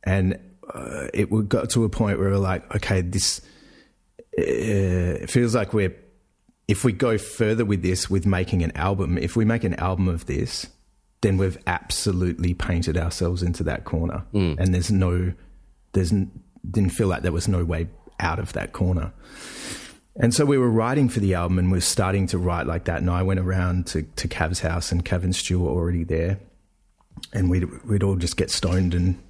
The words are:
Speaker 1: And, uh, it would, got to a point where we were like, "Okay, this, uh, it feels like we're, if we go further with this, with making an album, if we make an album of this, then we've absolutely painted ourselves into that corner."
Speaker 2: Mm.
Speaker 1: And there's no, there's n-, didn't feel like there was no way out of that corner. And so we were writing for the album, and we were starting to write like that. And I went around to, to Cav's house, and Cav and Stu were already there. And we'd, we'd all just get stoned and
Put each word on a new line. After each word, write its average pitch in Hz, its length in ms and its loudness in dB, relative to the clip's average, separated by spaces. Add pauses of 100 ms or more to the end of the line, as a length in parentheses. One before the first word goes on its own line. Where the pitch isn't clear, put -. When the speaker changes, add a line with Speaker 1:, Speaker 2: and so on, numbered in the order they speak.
Speaker 1:
And, 95 340 2 (360)
uh, 67 400 -8
it - 180 0
would, 107 160 2
got - 240 0
to 113 140 4
a 104 40 0
point 104 300 0
where 98 80 2
we 98 60 2
were 98 60 2
like, 95 360 -2
"Okay, 98 260 0
this, 90 380 -2 (960)
uh, - 40 0
it 90 880 0
feels 120 260 2
like 104 180 -2
we're, 98 220 0 (720)
if - 160 0
we 123 80 6
go 110 260 2
further 110 480 0
with 101 180 0
this, 92 260 0
with 95 160 2
making 92 380 2
an 82 120 -2
album, 87 420 0
if - 180 -2
we 110 100 4
make 113 180 2
an 95 120 0
album 92 320 0
of 85 180 -2
this, - 420 -4 (540)
then 98 160 4
we've 95 200 0 (100)
absolutely 87 880 -2
painted 82 440 -2
ourselves 87 460 -2
into 87 200 -2
that 80 220 -4
corner." 85 480 -4
Speaker 2:
Mm. 85 260 0
Speaker 1:
And 92 140 2
there's 90 180 0
no, 90 420 2 (600)
there's 90 180 2
n-, 98 200 2 (380)
didn't 95 220 2
feel 107 160 0
like 82 140 0
there 90 100 0
was 85 160 -2
no 92 160 2
way 82 240 -2 (320)
out 80 200 -2
of - 140 -8
that - 200 -6
corner. 92 400 -2 (1000)
And 120 160 4
so 147 140 4
we 139 140 4
were 123 100 4
writing 120 400 2
for - 100 -2
the 98 140 2
album, 87 240 0
and 92 140 4
we 92 60 4
were 87 40 2
starting 95 460 2
to 92 100 -2
write 85 300 0
like 82 180 -2
that. 85 140 -2
And 87 100 0
I 90 140 2
went 95 160 2
around 90 480 0
to, 78 160 -4
to - 240 -8
Cav's 82 320 -2
house, 82 320 -2
and 87 120 0
Cav 90 200 -2
and 90 120 0
Stu - 260 -2
were 82 100 0
already 87 320 0
there. 82 360 -2 (960)
And 92 160 2
we'd, 90 160 2 (200)
we'd 101 180 2
all 98 120 2
just 90 220 -2
get - 140 -2
stoned 90 420 0
and 87 260 2 (100)